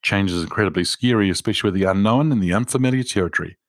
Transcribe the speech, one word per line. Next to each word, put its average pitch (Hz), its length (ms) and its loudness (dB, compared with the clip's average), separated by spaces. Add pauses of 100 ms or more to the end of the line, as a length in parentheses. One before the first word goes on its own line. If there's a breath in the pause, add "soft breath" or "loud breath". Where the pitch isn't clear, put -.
Change 98 300 0
is 87 120 -4
incredibly 90 420 0
scary, 113 440 2
especially 98 440 -2
with 95 80 0
the 95 100 2
unknown 113 400 2
and 123 100 0
the 90 120 0
unfamiliar 127 500 0
territory. 90 540 -2 (120)